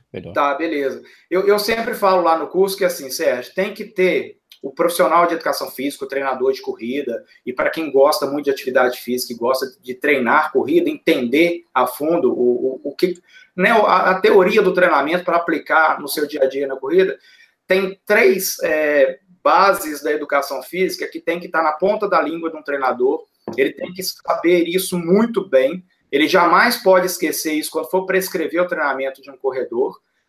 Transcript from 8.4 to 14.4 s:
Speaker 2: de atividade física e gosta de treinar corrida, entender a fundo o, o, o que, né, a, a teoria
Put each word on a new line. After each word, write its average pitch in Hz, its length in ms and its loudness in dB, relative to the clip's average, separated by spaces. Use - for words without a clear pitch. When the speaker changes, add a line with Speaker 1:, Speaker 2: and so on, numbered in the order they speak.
Speaker 2:
de 139 60 2
atividade 127 480 0
física 123 340 -6
e 113 40 -12
gosta 127 300 -2
de 123 140 -10
treinar 135 560 0
corrida, 151 380 2
entender 156 720 0
a 127 140 2
fundo 143 440 0
o, 123 520 0
o, 143 80 -8
o - 40 -12
que, 180 200 -2
né, 190 160 2
a, 185 400 4
a 185 100 0
teoria 190 400 6